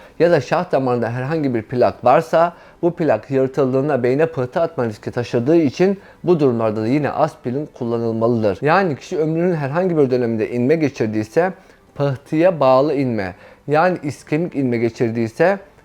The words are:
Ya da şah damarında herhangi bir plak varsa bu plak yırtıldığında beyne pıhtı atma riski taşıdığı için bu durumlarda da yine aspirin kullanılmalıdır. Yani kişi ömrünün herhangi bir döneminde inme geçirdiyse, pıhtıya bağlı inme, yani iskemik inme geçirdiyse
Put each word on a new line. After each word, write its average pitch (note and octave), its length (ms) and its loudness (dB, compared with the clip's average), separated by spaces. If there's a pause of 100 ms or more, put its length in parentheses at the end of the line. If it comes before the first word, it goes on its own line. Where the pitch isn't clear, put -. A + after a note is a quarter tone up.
(180)
Ya E3+ 120 4
da D#3+ 100 4
şah E3 320 -4
damarında B2 380 0
herhangi C3 440 -2
bir A2 80 -2
plak A#2 420 0
varsa D#3+ 480 2 (300)
bu E3+ 120 0
plak C3+ 360 -2
yırtıldığında C3 720 0
beyne C3+ 240 2
pıhtı D3+ 340 -4
atma D#3 260 -2
riski A2 240 -8
taşıdığı B2 460 0
için F3+ 440 0 (240)
bu E3 160 2
durumlarda A2+ 420 0
da A2 40 -2
yine C3+ 240 0
aspirin C#3 580 -4 (100)
kullanılmalıdır. A#2 840 0
Yani D#3+ 340 0
kişi D#3+ 220 -8
ömrünün E3 360 0
herhangi D#3+ 420 -2
bir C#3 140 4
döneminde A#2 400 -2
inme B2 260 0
geçirdiyse, B2+ 760 -2 (420)
pıhtıya D#3 640 0
bağlı C3+ 340 4
inme, A2+ 400 -2 (340)
yani E3 340 0
iskemik D3+ 540 -6
inme B2 220 0
geçirdiyse A#2 800 0 (260)